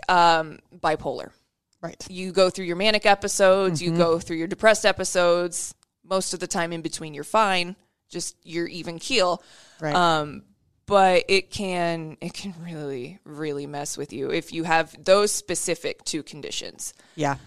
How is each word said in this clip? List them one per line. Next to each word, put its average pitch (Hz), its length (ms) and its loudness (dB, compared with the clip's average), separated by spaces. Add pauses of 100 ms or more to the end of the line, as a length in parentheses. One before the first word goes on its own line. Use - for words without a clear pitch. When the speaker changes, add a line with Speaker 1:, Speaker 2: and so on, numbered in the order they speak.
Speaker 1:
Um, 165 500 4 (160)
bipolar. 156 540 -4 (520)
Speaker 2:
Right. - 280 -14
Speaker 1:
You 185 220 -8
go 185 180 6
through 185 160 -8
your 170 100 -4
manic 208 300 2
episodes, 196 760 4
you 175 80 0
Speaker 2:
Mm-hmm. 170 80 0
Speaker 1:
go 170 200 4
through 165 180 -8
your 165 100 -4
depressed 214 380 2
episodes, 175 880 0 (280)
most 185 300 -4
of 175 60 -8
the 180 80 -8
time 170 260 -4
in 165 80 -8
between 156 320 -8
you're 143 100 -12
fine, 190 520 2 (340)
just - 320 -10
you're 170 260 -6
even 170 300 -10
keel. 180 460 0 (360)
Speaker 2:
Right. 151 160 -4
Speaker 1:
Um, 160 460 2 (460)
but 190 420 6
it 190 220 2
can, 170 680 -4
it 175 140 -10
can 196 300 -10
really, 151 600 -10
really 147 440 -8
mess 147 280 -8
with 143 160 -10
you 135 200 -4
if 160 200 -4
you 160 120 -4
have 160 320 0 (100)
those 208 260 6
specific - 720 -4
two 151 200 -6
conditions. - 720 -12 (200)
Speaker 2:
Yeah. 139 200 -2 (120)